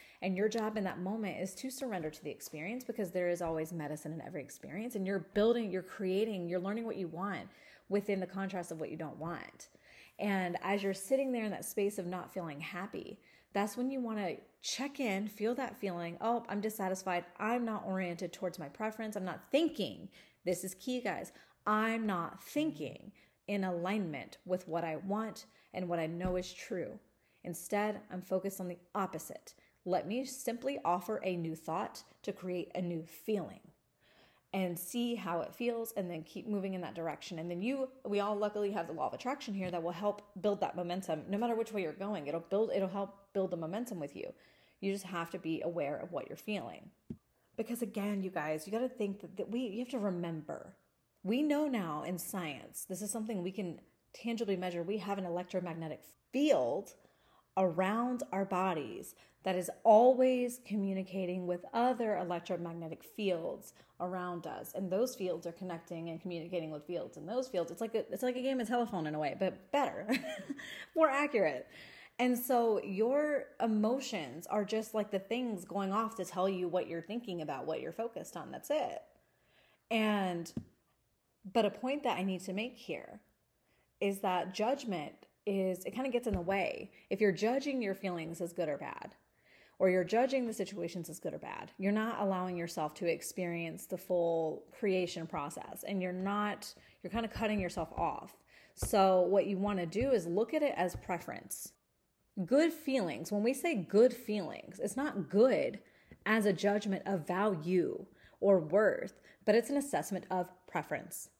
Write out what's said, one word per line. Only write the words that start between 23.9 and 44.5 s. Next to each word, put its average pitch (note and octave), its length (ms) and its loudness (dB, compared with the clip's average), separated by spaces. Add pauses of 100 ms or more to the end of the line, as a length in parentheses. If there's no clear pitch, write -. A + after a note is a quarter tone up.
with F#3 220 0
what D#3+ 160 0
I D#3+ 140 -2
want G#3 480 -4 (280)
and F3+ 160 -2
what E3+ 100 2
I D#3+ 60 2
know F3 300 0
is F3+ 180 -2
true. - 460 -6 (440)
Instead, G3+ 580 -2 (100)
I'm F#3 100 -6
focused F#3+ 380 -2
on F#3 80 -4
the F3 120 -8 (140)
opposite. - 600 -6 (320)
Let F3 220 0
me B3 180 -2
simply C4 580 -4
offer F#3 400 2
a F#3 120 0
new E3 200 -2
thought E3+ 480 -4 (200)
to G3+ 100 -4
create F3+ 420 -4
a F#3+ 60 0
new E3+ 220 -2
feeling - 580 -4 (920)
and F3+ 260 0
see A#3+ 360 -2
how F3 280 -2
it - 120 -6
feels, A#3 380 -2
and F#3 180 -4
then E3 140 -6
keep - 240 -10
moving G3 260 0
in F#3 80 -4
that D#3 140 -6
direction." E3 440 -4
And E3+ 100 -4
then F3 120 -2
you, C4 280 0 (140)
we G3+ 160 0
all G#3 160 2
luckily G#3 360 0
have G3 160 -2
the - 60 -8
law C#3 140 -2
of - 60 -4
attraction C4 400 -4
here F#3 180 -2
that E3+ 100 -2
will E3+ 100 -2
help G3+ 300 0 (200)
build G3+ 180 2
that - 160 0
momentum. F3 540 -2
No G3 80 0
matter A#3 180 2
which A3 160 -2
way G#3 120 -2
you're D3+ 100 -2
going, F#3+ 340 -4
it'll D#3+ 140 -2
build, G#3 300 2
it'll F#3+ 180 2
help G3 260 -4 (160)
build F#3+ 200 2
the F3 60 -2
momentum F#3 420 -4
with D3 160 -6
you. - 180 -8 (480)